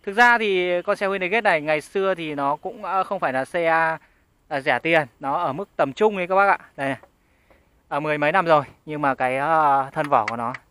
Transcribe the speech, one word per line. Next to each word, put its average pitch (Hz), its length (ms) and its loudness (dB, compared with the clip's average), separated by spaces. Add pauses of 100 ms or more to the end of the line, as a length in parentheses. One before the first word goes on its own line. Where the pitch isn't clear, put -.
Thực 202 100 -8
ra 240 240 6
thì 180 440 0
con 202 140 -2
xe 196 120 -4
Hyundai 185 220 -2
Getz 220 140 0
này 175 180 2
ngày 151 200 -2
xưa 190 340 -2
thì 156 200 -8
nó 143 200 -2
cũng, 190 300 -14
ờ, 185 180 -2
không 190 160 -6
phải 147 140 -2
là 131 120 -2
xe, 165 520 0 (500)
ờ, 147 120 -6
rẻ 131 200 0
tiền, 160 280 2 (120)
nó 143 180 -4
ở 160 160 -2
mức 185 220 -10
tầm 139 180 0
trung 214 240 0
đấy 180 100 -4
các 190 80 -2
bác 196 120 4
ạ. 190 100 4 (200)
Đây 139 100 -4
này. 135 100 -4 (920)
À, 147 100 -2
mười 151 180 -2
mấy 151 140 0
năm 180 140 2
rồi 151 180 6 (220)
nhưng 151 160 -8
mà 135 140 2
cái, 131 220 -2
ờ, 143 540 2
thân 151 180 -4
vỏ 120 200 4
của 117 60 -6
nó 117 180 -6 (180)